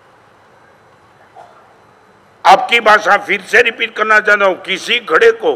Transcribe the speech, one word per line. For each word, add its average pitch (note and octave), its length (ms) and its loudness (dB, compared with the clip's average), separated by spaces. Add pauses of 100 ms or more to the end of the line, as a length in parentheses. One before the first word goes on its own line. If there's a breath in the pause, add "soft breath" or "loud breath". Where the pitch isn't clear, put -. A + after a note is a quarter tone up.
(2500)
आपकी G3 360 4
भाषा G#3 380 2
फिर G3 240 -6
से G#3+ 200 0
रिपीट A3+ 340 -6
करना G#3+ 240 0
चाहता G#3 240 0
हूं, F#3+ 100 0
किसी F#3+ 460 -6
घड़े A3 340 2
को F3+ 220 -2